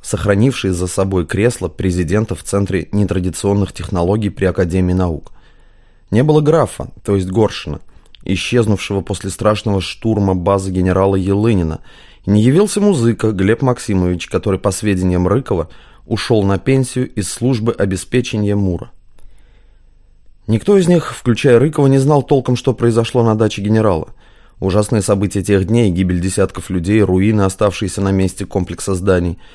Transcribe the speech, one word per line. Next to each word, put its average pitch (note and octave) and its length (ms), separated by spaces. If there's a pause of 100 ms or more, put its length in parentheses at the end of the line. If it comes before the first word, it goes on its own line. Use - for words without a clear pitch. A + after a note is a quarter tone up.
сохранивший G2+ 680
за F2+ 160
собой F#2+ 380
кресло F#2+ 440
президента F2+ 680
в - 80
Центре G2 480
нетрадиционных G2 800
технологий F#2+ 580
при - 140
Академии F2+ 500
наук. F2+ 380 (800)
Не A2+ 140
было D3+ 180
графа, D3 500 (140)
то G2+ 100
есть F#2 140
Горшина, F#2 500 (460)
исчезнувшего G#2 760
после G2 300
страшного G#2 500
штурма G2+ 560
базы F#2+ 360
генерала F#2 440
Елынина, G2 640 (460)
и - 40
не G#2 120
явился F#3 400
музыка A#2 500
Глеб G2 300
Максимович, F#2 680
который, F#2+ 320
по G2+ 120
сведениям F#2 560
Рыкова, G2 420 (360)
ушел G#2 380
на G2 160
пенсию C3 540
из F#2+ 180
службы A#2 400
обеспечения G#2 840
мура. F#2+ 360 (1500)
Никто A2+ 320
из F3+ 100
них, F3 280
включая A#2+ 420
Рыкова, C#3+ 300
не C3+ 120
знал C#3 220
толком, C3 340
что B2 180
произошло A#2 500
на A2 120
даче G#2+ 260
генерала. G#2 480 (500)
Ужасные G2+ 420
события G2 400
тех F#2+ 240
дней, A2+ 240
гибель F2+ 320
десятков F#2+ 480
людей, F#2+ 320
руины, G2+ 400
оставшиеся F#2+ 600
на G2 100
месте F#2+ 340
комплекса F2+ 480
зданий, F2+ 460 (160)